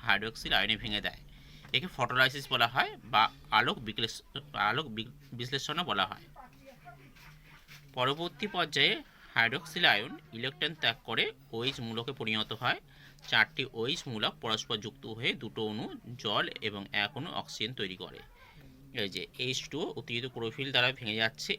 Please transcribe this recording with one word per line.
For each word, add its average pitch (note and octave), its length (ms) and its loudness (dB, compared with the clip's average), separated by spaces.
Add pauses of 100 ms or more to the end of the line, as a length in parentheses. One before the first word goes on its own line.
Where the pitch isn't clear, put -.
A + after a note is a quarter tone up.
হাইড্রোক্সিল A2+ 500 0
আয়নে G#2 280 4
ভেঙে G#2+ 200 -2
দেয়, - 200 -4 (520)
একে C3+ 220 2
ফটোলাইসিস C3 580 2
বলা A#2+ 140 6
হয় D#3+ 240 2 (220)
বা G#2+ 100 8 (280)
আলোক B2 260 6 (100)
বিক্লেষ-, - 360 -4 (460)
আলোক C3+ 260 0
বি-, A2+ 180 -8 (200)
বিশ্লেষণও C3+ 580 -4
বলা G2 180 4
হয়। - 160 -12 (1700)
পরবর্তী D3+ 540 0
পর্যায়ে E3 460 4 (420)
হাইড্রোক্সিল B2+ 500 2
আয়ন G#2 260 6 (220)
ইলেকট্রন C#3 480 -4
ত্যাগ A#2+ 220 2
করে A#2+ 200 0 (280)
ওএইচ B2 280 -2
মূলকে A#2 400 -4
পরিণত A2 340 -2
হয়। B2+ 260 0 (480)
চারটি A#2+ 360 4 (100)
ওএইচ A#2+ 340 -2
মূলক A#2 340 -2
পরস্পর A2+ 360 -2
যুক্ত G#2 280 -12
হয়ে A2+ 280 -4
দুটো A#2 280 -8 (100)
অণু A#2+ 140 -4 (320)
জল A#2 280 0 (160)
এবং G2+ 200 -4 (220)
এক G#2 140 -2
অণু E3 140 -6
অক্সিজেন - 480 -6
তৈরি F#2 240 -6
করে। - 160 -14 (840)
এই G2+ 80 0
যে F2+ 140 -6 (140)
এইচ B2+ 220 -2 (120)
টু C#3+ 80 -6 (200)
উত্তেজিত A#2+ 340 -6
ক্লোরোফিল C#3+ 380 -6
দ্বারা B2 200 6
ভেঙে A2+ 300 -4
যাচ্ছে - 380 0